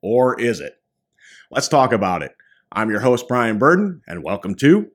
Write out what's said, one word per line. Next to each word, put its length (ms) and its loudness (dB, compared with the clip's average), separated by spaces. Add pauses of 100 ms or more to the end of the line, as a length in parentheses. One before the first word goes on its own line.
Or 340 0
is 220 -4
it? 240 -16 (680)
Let's 200 -6
talk 240 2
about 320 -2
it. 80 -14 (400)
I'm 180 -4
your 120 -4
host, 260 0
Brian 280 0
Burden, 520 0
and 160 -12
welcome 320 -6
to 380 4